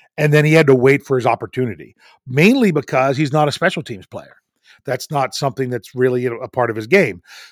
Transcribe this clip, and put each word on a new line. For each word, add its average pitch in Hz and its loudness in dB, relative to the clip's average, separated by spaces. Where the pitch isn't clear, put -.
and 151 0
then 151 4
he 156 2
had 160 6
to 135 6
wait 135 2
for 135 -2
his 117 -4
opportunity, 113 -6
mainly 196 4
because 139 -2
he's 143 -2
not 151 0
a - -2
special 170 -4
teams 98 -16
player. - -20
That's - -8
not 135 -4
something 135 -6
that's 123 -10
really 127 -2
a, 120 -4
a 120 -12
part 120 -2
of 110 -8
his 107 -10
game. 123 0